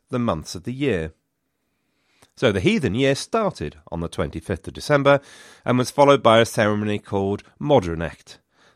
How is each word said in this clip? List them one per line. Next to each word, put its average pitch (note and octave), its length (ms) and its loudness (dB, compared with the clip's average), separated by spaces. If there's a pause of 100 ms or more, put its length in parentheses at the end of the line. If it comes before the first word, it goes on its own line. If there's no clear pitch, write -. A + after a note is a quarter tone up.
the C3 80 -6
months F#2+ 380 -4
of F2 80 -14
the B2 100 -10
year. G#2 400 -4 (1200)
So B2 160 0
the G2 80 -2
heathen C#3 360 0
year C3+ 180 2
started F#3 600 -4 (160)
on E2+ 80 -8
the E2 100 -6
twenty-fifth E2 580 -8
of - 60 -12
December C#3 480 2 (420)
and B2+ 140 0
was B2 140 -2
followed C#3 320 4
by A2+ 160 6
a A#2 60 4
ceremony G#2 520 0
called G2+ 460 -4 (180)
Modrenecht, F2 760 -2 (360)